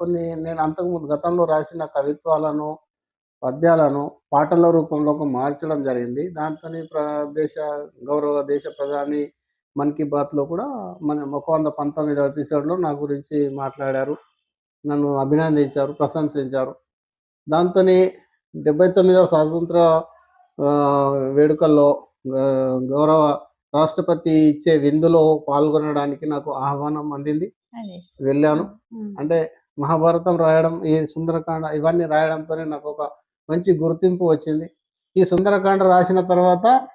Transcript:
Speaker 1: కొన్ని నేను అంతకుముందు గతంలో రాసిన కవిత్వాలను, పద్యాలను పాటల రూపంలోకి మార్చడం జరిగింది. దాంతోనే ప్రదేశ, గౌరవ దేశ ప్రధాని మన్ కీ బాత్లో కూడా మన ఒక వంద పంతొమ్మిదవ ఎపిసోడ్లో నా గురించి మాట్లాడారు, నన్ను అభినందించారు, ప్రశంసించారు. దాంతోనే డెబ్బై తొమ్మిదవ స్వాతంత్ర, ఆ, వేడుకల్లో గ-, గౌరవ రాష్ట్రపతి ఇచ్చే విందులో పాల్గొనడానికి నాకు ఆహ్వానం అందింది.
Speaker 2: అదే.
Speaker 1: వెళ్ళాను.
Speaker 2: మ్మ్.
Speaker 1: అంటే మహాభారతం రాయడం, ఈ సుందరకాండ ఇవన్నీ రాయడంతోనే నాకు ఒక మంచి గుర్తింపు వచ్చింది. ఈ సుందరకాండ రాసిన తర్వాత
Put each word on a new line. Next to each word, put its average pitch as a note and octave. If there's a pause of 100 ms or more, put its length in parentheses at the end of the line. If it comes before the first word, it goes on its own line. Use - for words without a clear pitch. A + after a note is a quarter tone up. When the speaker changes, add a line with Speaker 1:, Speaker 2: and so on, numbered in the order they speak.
Speaker 1:
కొన్ని E3+
నేను D#3+
అంతకుముందు D#3+
గతంలో E3+
రాసిన D#3
కవిత్వాలను, D3+ (640)
పద్యాలను C#3+ (220)
పాటల E3+
రూపంలోకి D3+
మార్చడం C#3+
జరిగింది. B2+
దాంతోనే D#3+
ప్రదేశ, D3 (560)
గౌరవ D3
దేశ C#3+ (160)
ప్రధాని C#3+ (480)
మన్ C#3+
కీ D3+
బాత్లో C#3+
కూడా F#3+
మన D3+
ఒక C#3+
వంద D#3
పంతొమ్మిదవ D3
ఎపిసోడ్లో D3
నా F3
గురించి C#3+
మాట్లాడారు, C3+ (680)
నన్ను D3
అభినందించారు, C#3+
ప్రశంసించారు. C#3+ (760)
దాంతోనే F#3 (440)
డెబ్బై D3+
తొమ్మిదవ F#3
స్వాతంత్ర, E3 (640)
ఆ, C#3+ (260)
వేడుకల్లో D3+ (220)
గ-, C3
గౌరవ D3+ (340)
రాష్ట్రపతి D#3+
ఇచ్చే D#3
విందులో D#3
పాల్గొనడానికి D3
నాకు D3
ఆహ్వానం C#3+
అందింది. D3+ (260)
Speaker 2:
అదే. F#3
Speaker 1:
వెళ్ళాను. D3 (240)
Speaker 2:
మ్మ్. G#3
Speaker 1:
అంటే D#3+ (260)
మహాభారతం E3
రాయడం, E3
ఈ D#3
సుందరకాండ D#3+
ఇవన్నీ D#3
రాయడంతోనే D#3+
నాకు D3+
ఒక D3 (400)
మంచి F3
గుర్తింపు E3+
వచ్చింది. D#3 (460)
ఈ F#3
సుందరకాండ F#3+
రాసిన F#3
తర్వాత F3+